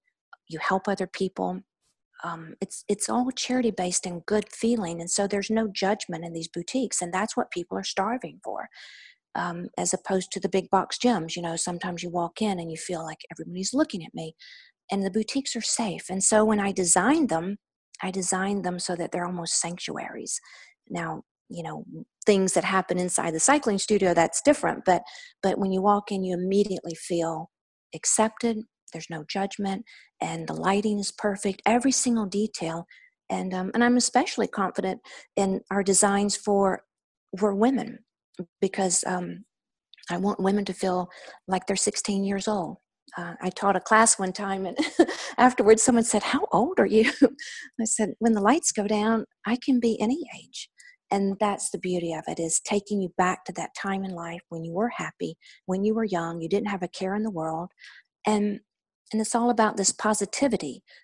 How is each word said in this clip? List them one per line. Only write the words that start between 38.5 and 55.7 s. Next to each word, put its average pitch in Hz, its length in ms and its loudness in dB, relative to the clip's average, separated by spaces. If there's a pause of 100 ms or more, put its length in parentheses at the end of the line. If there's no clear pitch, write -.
because, 190 460 0
um, 180 400 -4 (640)
I 180 80 -4
want 202 220 0
women 196 260 2
to 185 80 -4
feel 180 340 -2 (380)
like 185 200 -2
they're 196 100 0
sixteen 196 480 -2
years 196 220 -2
old. 185 300 -2 (400)
Uh, 175 240 -8
I 185 80 -4
taught 196 280 2
a 175 40 0
class 220 380 6
one 185 160 -2
time, 196 320 -4
and 240 100 -8 (320)
<laughs> - 300 -6
afterwards 220 440 8
someone 233 220 6
said, - 180 2
"How 320 300 0
old 262 260 4
are 208 60 6
you?" 220 320 6
<laughs> - 640 0
I 226 40 0
said, 214 340 0
"When 226 160 4
the 202 80 2
lights 277 280 4
go 208 160 -2
down, 214 380 2 (220)
I 233 100 2
can 247 240 2
be 226 180 2
any 262 280 0 (120)
age." - 300 -16 (420)
And 196 300 2
that's 208 300 0
the - 80 -6
beauty 175 340 -2
of 156 160 -6
it, 160 100 -6
is 165 220 -2
taking 208 400 -2
you 180 160 -4
back 185 300 0
to 180 80 -8
that - 200 -8
time 196 300 -4
in 190 60 -8
life 170 400 -10
when 165 120 -8
you 165 120 -8
were 226 160 0
happy, 165 480 -8 (260)
when 190 180 -2